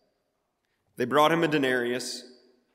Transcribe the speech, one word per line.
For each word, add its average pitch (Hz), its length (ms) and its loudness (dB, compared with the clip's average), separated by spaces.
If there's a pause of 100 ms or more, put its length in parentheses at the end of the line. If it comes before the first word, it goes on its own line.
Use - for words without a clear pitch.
(960)
They 123 80 -2
brought 147 260 4
him 165 100 0
a 165 60 2
denarius, 127 800 -2 (500)